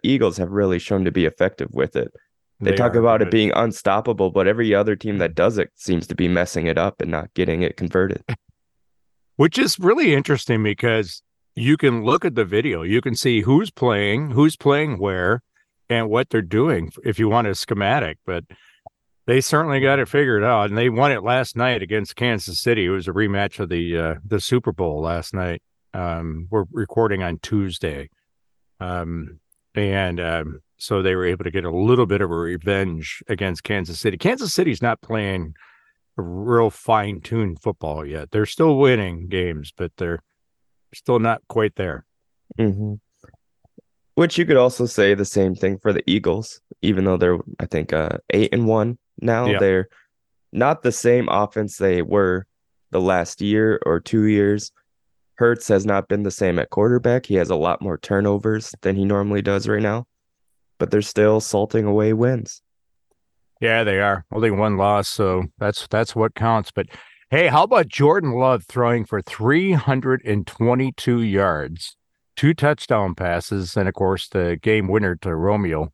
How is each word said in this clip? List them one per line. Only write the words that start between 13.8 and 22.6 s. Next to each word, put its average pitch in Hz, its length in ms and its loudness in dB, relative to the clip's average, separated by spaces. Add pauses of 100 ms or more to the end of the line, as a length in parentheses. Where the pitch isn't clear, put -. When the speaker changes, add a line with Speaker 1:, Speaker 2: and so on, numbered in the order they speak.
Speaker 2:
who's 143 240 4
playing 143 440 0
where, 95 420 -2 (480)
and 117 200 0
what 123 200 0
they're 110 120 0
doing 104 500 0 (120)
if - 160 -2
you 110 80 2
want 110 200 2
a 95 80 -4
schematic. 101 680 -2
But 87 200 -6 (800)
they 127 160 2
certainly 147 400 0
got 139 180 4
it 120 80 -2
figured 127 340 2
out, 107 280 2
and 104 80 -4
they 120 100 2
won 127 240 2
it 110 100 -2
last 123 360 -2
night 120 240 0
against 101 340 -4
Kansas 107 460 -4